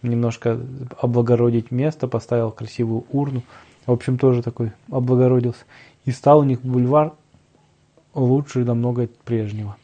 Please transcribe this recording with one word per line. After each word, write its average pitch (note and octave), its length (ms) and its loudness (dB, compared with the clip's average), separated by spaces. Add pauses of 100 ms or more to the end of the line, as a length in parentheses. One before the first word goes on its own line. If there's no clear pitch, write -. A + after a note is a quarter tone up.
немножко A#2 560 -2 (400)
облагородить A#2+ 720 2
место, C3+ 380 -2
поставил A#2 420 -2
красивую A2+ 640 -6
урну. C#3 300 -2 (440)
В B2 60 2
общем, B2 260 -2
тоже B2+ 240 2
такой A2+ 300 -6 (180)
облагородился. B2+ 760 2 (420)
И C3+ 40 -6
стал D3 300 6
у D3 40 2
них B2+ 180 0
бульвар B2+ 500 2 (1000)
лучше C3 500 0
намного A#2+ 400 -2
от A#2+ 140 -10
прежнего. G#2+ 640 -6